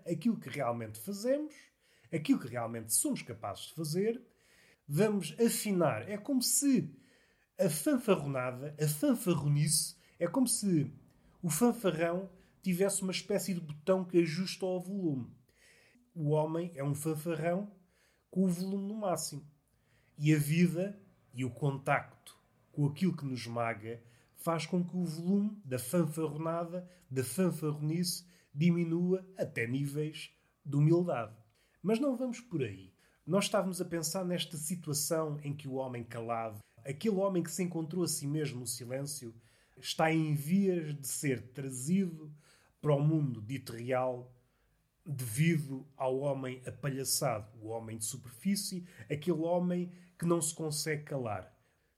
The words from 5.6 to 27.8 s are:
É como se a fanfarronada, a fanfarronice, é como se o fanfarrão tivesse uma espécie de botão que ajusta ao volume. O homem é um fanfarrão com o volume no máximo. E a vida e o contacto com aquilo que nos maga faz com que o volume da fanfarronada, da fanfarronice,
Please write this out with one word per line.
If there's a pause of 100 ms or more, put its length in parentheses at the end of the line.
É
como
se (640)
a
fanfarronada,
a
fanfarronice, (220)
é
como
se (500)
o
fanfarrão (320)
tivesse
uma
espécie
de
botão
que
ajusta
ao
volume. (800)
O
homem
é
um
fanfarrão (580)
com
o
volume
no
máximo. (760)
E
a
vida (320)
e
o
contacto (340)
com
aquilo
que
nos
maga (340)
faz
com
que
o
volume
da
fanfarronada, (240)
da
fanfarronice, (280)